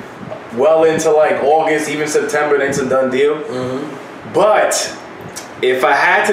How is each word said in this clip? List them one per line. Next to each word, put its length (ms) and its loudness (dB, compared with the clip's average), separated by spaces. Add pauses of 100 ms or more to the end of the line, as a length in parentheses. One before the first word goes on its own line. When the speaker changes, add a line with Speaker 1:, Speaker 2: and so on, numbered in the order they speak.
(560)
Speaker 1:
well 300 4
into, 260 2
like, 320 4
August, 460 2
even 180 -4
September, 500 0
then 120 0
it's 100 -2
a 100 -2
done 220 2
deal. 240 2
Speaker 2:
Mm-hmm. 960 -8
Speaker 1:
But 400 4 (880)
if 220 0
I 100 4
had 400 2